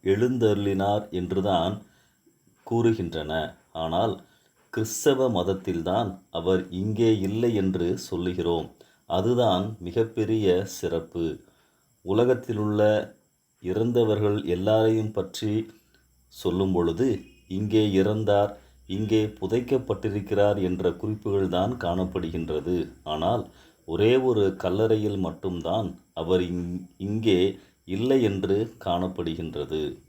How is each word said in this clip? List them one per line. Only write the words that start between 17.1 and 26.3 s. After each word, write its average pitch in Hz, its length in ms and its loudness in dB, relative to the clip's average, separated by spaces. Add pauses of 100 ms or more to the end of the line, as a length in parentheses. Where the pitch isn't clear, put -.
"இங்கே 104 440 2
இறந்தார், 104 640 2 (300)
இங்கே 107 400 0
புதைக்கப்பட்டிருக்கிறார்" 104 1400 0
என்ற 90 300 0
குறிப்புகள் 98 560 -2
தான் 95 280 0
காணப்படுகின்றது. 85 1120 -4 (140)
ஆனால் 82 480 -2 (360)
ஒரே 101 300 2
ஒரு 107 400 2
கல்லறையில் 104 600 0
மட்டும்தான் 90 840 -4 (160)
அவர் 87 280 2